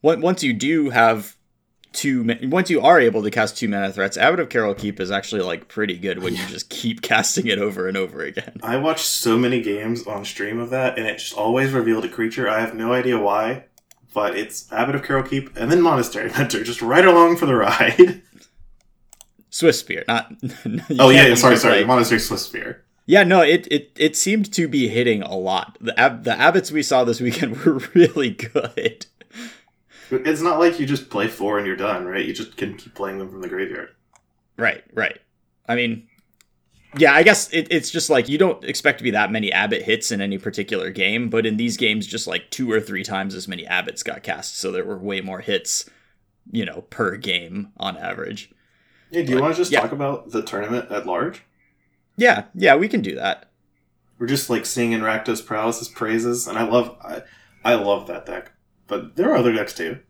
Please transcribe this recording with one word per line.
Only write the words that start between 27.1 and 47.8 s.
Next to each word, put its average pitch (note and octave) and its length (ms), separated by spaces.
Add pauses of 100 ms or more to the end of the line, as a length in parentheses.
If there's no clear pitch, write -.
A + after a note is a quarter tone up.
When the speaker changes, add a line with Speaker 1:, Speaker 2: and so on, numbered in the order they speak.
Speaker 1:
weekend B2 380
<laughs> - 80
were C#3 160 (120)
really D3+ 360
good. - 760 (1000)
Speaker 2:
It's D3+ 320
not D#3+ 180
like E3+ 200
you C#3 60
just C#3 240
play G#2+ 180
four G#2 300
and G2+ 100
you're F#2 80
done, F#2+ 300
right? F#2 200
You D2+ 80
just - 240
can G2 200
keep - 180
playing G2 220
them F#2+ 120
from F#2+ 120
the F2+ 80
graveyard. F#2 400 (680)
Speaker 1:
Right, A2 260 (100)
right. - 260 (480)
I A#2+ 80
mean, A#2 320 (880)
yeah, C#3+ 160
I D#3+ 100
guess G3+ 280
it, D#3+ 200
it's D#3 180
just, D#3+ 200
like, B2+ 200
you D3 80
don't F#3 260
expect - 360
to A#2 40
be A#2+ 80
that G#2 200
many G#2+ 200
Abbot G2+ 300
hits A2 300
in G2+ 100
any G2 160
particular F#2+ 540
game, G#2 380
but A2+ 160
in G#2+ 120
these A#2 200
games, G#2+ 300
just, - 200
like, F2+ 240
two B2 200
or A2 100
three G2 220
times G2 320
as F#2 120
many F2+ 180
Abbots - 380
got - 200
cast, - 340
so F#2 140
there F#2 140
were G2 120
way G2 240
more F#2+ 180
hits, - 500 (600)
you A2+ 140
know, - 240
per G2 260
game F#2+ 600
on F#2 200